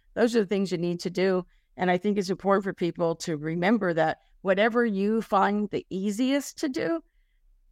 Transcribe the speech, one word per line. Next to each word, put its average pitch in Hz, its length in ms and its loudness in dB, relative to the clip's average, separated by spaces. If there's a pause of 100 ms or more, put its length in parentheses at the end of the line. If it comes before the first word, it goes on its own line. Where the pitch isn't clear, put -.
(140)
those 233 220 0
are 226 40 4
the 196 60 0
things 196 240 -2
you 175 80 -2
need 175 220 -2
to 180 100 -6
do. 185 340 0 (320)
And 185 140 0
I 180 80 2
think 208 200 0
it's 190 120 -4
important 190 340 0
for 190 80 -4
people 165 440 -2
to 165 200 -6
remember 175 580 0
that 160 240 0 (240)
whatever 220 440 2
you 208 360 0
find 202 480 2
the - 200 -4
easiest 214 680 -2
to 311 100 -2
do 330 340 -2 (680)